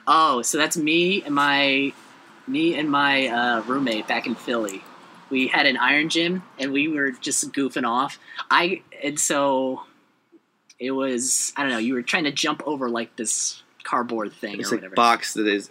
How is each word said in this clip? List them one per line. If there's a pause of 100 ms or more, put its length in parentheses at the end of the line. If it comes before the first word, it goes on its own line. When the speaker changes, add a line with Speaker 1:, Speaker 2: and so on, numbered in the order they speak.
Speaker 1:
Oh,
so
that's
me
and
my, (540)
me
and
my,
uh,
roommate
back
in
Philly. (480)
We
had
an
iron
gym, (160)
and
we
were
just
goofing
off. (320)
I, (200)
and
so (960)
it
was,
I
don't
know,
you
were
trying
to
jump
over,
like,
this (200)
cardboard
thing
Speaker 2:
It's
Speaker 1:
or
Speaker 2:
like
Speaker 1:
whatever.
Speaker 2:
box
that
is,